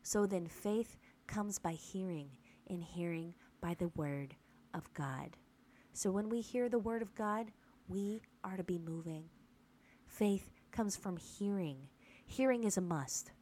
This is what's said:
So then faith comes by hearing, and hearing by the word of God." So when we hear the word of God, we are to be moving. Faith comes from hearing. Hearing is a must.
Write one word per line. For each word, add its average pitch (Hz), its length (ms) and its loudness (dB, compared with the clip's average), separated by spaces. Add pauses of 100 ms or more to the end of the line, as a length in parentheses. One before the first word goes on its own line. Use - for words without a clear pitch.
So 208 220 2
then 185 220 2
faith 214 500 -2 (300)
comes 208 320 -2
by 165 140 0
hearing, 160 640 -4 (280)
and 175 160 -4
hearing 170 520 -4 (260)
by 170 140 0
the 175 140 0
word 143 480 -2 (360)
of - 220 -8
God." 135 420 -4 (560)
So - 180 0
when 214 200 2
we 233 100 2
hear 247 300 2
the 240 80 6
word 226 240 2
of 208 120 -6
God, 214 380 0 (340)
we 202 360 0 (200)
are 190 140 -4
to 180 80 -2
be 175 140 0
moving. 160 500 -6 (760)
Faith 196 440 2 (200)
comes 208 260 0
from 180 220 -4
hearing. 160 720 -2 (340)
Hearing 254 400 4
is 202 140 4
a - 20 4
must. 165 600 -2